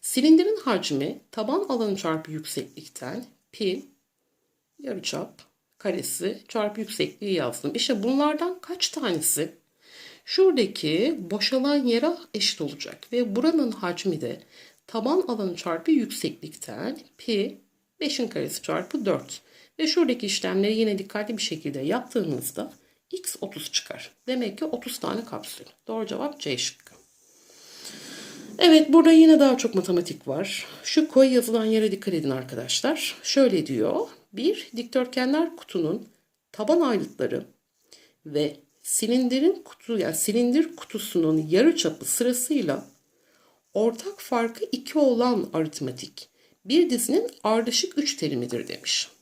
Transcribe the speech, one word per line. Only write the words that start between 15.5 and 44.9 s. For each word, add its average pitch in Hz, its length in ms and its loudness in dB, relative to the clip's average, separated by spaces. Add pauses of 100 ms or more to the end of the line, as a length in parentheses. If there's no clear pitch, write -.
çarpı 170 360 -2
yükseklikten 175 1080 -4 (180)
pi 220 400 -2 (420)
beşin 285 280 -4
karesi 151 340 -8
çarpı 185 440 -6
dört. - 360 -4 (380)
Ve 320 80 0
şuradaki 254 380 0
işlemleri 196 520 0
yine 214 200 2
dikkatli 208 400 -6
bir - 40 -6
şekilde 147 380 -6
yaptığınızda 170 920 -4 (380)
x - 300 -8
otuz 190 300 -10
çıkar. - 400 -8 (160)
Demek 247 300 -4
ki 320 80 -6
otuz 247 320 -8
tane - 280 -6
kapsül. - 400 -14 (220)
Doğru 220 200 -6
cevap 285 320 -6
C 131 180 -4
şıkkı. - 360 -8 (1700)
Evet, 311 340 8
burada 330 180 10
yine 320 280 12
daha 269 180 6
çok 226 180 -2
matematik 175 520 -2
var. 147 380 -6 (180)
Şu 311 240 2
koyu 262 260 6
yazılan 233 320 2
yere 220 260 2
dikkat 196 220 -4
edin 151 160 -2
arkadaşlar. 127 960 -4
Şöyle 226 440 4
diyor. 139 400 0 (260)
Bir 269 420 -2
dikdörtgenler 254 800 0
kutunun 170 520 -4 (440)
taban 320 300 2
ayrıtları 202 640 -2 (800)
ve 147 300 -2 (280)
silindirin 254 800 2
kutu, - 320 -8
yani 165 180 -2
silindir 240 600 2
kutusunun 160 760 -2
yarıçapı 196 560 2
sırasıyla 240 800 0 (880)
ortak 233 480 -2
farkı 233 500 -4
iki - 280 -4